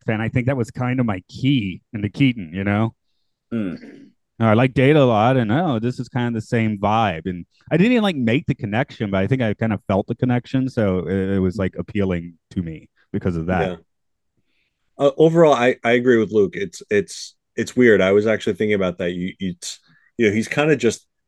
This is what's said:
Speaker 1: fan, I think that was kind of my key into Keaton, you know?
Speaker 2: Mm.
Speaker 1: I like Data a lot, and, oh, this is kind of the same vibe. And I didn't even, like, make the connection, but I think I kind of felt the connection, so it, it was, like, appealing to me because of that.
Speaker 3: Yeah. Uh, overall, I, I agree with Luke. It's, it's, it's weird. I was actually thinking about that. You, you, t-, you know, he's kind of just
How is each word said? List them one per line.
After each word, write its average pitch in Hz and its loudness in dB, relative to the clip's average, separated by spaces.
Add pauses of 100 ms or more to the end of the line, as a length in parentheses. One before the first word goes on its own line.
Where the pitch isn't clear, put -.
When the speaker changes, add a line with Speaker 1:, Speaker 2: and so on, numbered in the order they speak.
Speaker 1:
fan, 110 -2
I 113 -2
think 123 0
that 139 0
was 117 -4
kind 123 -4
of 120 0
my 95 -4
key 107 -2 (100)
into 104 -6
Keaton, 117 -2
you 95 -4
know? 104 0 (580)
Speaker 2:
Mm. - -10 (300)
Speaker 1:
I 113 4
like 123 4
Data 143 4
a 131 6
lot, 120 4
and, 110 0
oh, 143 0
this 123 -4
is 120 -10
kind 120 -4
of 117 -4
the 110 -6
same 110 -2
vibe. 101 0
And 87 -8 (260)
I 156 2
didn't 226 4
even, 220 2
like, 190 0
make 127 0
the 143 -2
connection, 107 -4
but 95 0
I 98 0
think 131 0
I 107 0
kind 110 -2
of 92 -6
felt 110 0
the 117 -6
connection, 123 -2
so 92 -2
it, 95 -2
it 95 0
was, 92 0
like, 92 -4
appealing 87 -4 (140)
to 92 -6
me 80 -10 (220)
because 95 -2
of 80 -4
that. 92 0
Speaker 3:
Yeah. 90 -8 (1200)
Uh, 139 2
overall, 160 6
I, 123 2
I 120 2
agree 123 4
with 104 0
Luke. 101 2
It's, 101 -8
it's, - -2 (200)
it's - -6
weird. 113 4
I 95 2
was 104 2
actually 107 -2
thinking 107 -2
about 92 -2
that. 90 -4
You, 90 -6
you, 92 -6
t-, - -14 (400)
you 113 2
know, 98 0
he's 110 -2
kind 151 0
of 139 2
just - -2 (200)